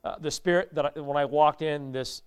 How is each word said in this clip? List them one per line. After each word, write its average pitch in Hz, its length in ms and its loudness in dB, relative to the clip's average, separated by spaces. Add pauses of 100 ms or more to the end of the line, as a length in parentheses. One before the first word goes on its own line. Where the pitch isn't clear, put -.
Uh, - 160 -6
the 156 120 -6
spirit 175 440 0
that 143 120 0 (100)
I, - 20 -10
when 143 160 -6
I 147 80 2
walked 147 380 4
in 147 320 -4
this 127 340 -6